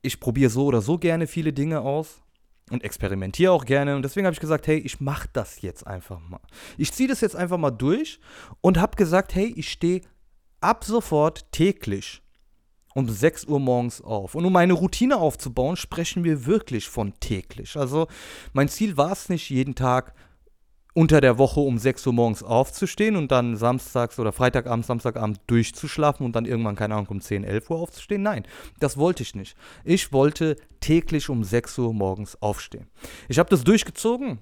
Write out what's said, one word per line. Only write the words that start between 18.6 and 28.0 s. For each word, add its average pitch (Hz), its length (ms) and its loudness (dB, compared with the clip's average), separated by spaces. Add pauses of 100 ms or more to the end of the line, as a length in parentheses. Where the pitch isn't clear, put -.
Ziel 208 260 -2
war 156 160 2
es - 160 -8
nicht, 175 220 -4
jeden 135 240 0
Tag 127 400 0 (800)
unter 156 260 8
der 123 180 6
Woche 135 220 4
um 135 160 2
sechs 123 300 0
Uhr 127 60 2
morgens 117 300 2
aufzustehen 180 760 0
und 143 160 0
dann 120 240 2
samstags 120 640 -2
oder 110 140 0
Freitagabend, 120 540 0
Samstagabend 113 640 -2
durchzuschlafen 143 760 0
und 120 120 -4
dann 117 100 0
irgendwann, 113 300 -2
keine 107 180 -2
Ahnung, 101 140 -4
um 98 120 -6
zehn, 101 240 -4
elf 101 240 -4
Uhr 165 100 -4
aufzustehen. - 440 -6